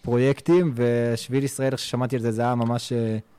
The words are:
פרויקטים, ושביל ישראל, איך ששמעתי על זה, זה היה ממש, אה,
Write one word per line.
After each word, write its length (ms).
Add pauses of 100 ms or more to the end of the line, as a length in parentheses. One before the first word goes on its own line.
פרויקטים, 720
ושביל 680
ישראל, 280
איך 80
ששמעתי 360
על 60
זה, 100
זה 100
היה 140
ממש, 380
אה, 240 (220)